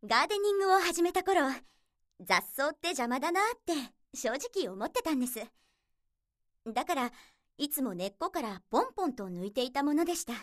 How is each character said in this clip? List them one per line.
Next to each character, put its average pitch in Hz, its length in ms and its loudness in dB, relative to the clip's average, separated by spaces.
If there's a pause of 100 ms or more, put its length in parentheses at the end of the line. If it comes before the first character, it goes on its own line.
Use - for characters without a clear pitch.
ガ 220 200 6
ー 339 40 0
デ 415 120 0
ニ 403 140 2
ン 392 40 2
グ 392 160 4
を 392 60 8
始 349 240 2
め 359 100 2
た 370 100 2
頃、 370 180 4 (760)
雑 180 320 2
草 277 180 0
っ 320 40 -6
て - 140 -6
邪 262 200 0
魔 247 120 0
だ 311 120 -2
な 359 100 2
っ - 20 4 (200)
て 339 100 -2 (440)
正 220 140 -2
直 320 360 -4
思 190 160 -8
っ 240 60 -4
て 494 140 -4
た 320 80 -2
ん 277 80 0
で 247 80 0
す。 220 120 -8 (1300)
だ 240 100 0
か - 120 0
ら、 240 160 0 (480)
い 294 100 -2
つ 294 140 -2
も 214 100 -2
根 180 140 -4
っ 202 120 -8
こ 349 120 -2
か 330 100 -2
ら 208 300 -8
ポ 254 100 4
ン 494 140 0
ポ 381 100 -2
ン 269 80 -2
と 202 140 -8
抜 180 180 -6
い 202 60 -6
て 247 100 -2
い 254 100 -2
た 277 120 -2
も 294 100 2
の 311 100 4
で 339 120 0
し - 100 -6
た。 233 180 -6